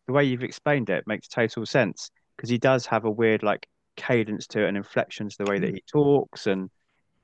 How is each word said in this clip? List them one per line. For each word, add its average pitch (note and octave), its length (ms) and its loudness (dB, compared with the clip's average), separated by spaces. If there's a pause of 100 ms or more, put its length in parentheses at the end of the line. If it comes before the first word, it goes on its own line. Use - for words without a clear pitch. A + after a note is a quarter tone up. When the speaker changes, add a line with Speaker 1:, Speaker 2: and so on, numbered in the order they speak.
Speaker 1:
the B2+ 60 -2
way C#3+ 120 4
you've B2+ 180 -2
explained C3+ 460 -2
it F2 180 -2
makes G#2+ 220 -6
total A2+ 360 -2
sense, - 460 0 (260)
'cause A2+ 120 -8
he A#2+ 100 2
does C3 280 2
have A2 180 0
a A2 60 2
weird, A2 320 2
like, G#2 240 -2 (300)
cadence A2 520 -2
to G#2+ 160 0
it F2+ 40 2
and G2+ 80 -2
inflection - 520 -4
to - 80 -14
the G2+ 80 -4
way C#3 140 0
that F#3+ 100 0
Speaker 2:
Mm. - 60 -6
Speaker 1:
he - 160 -12
talks, C#3+ 560 0
and F#2+ 240 -2 (520)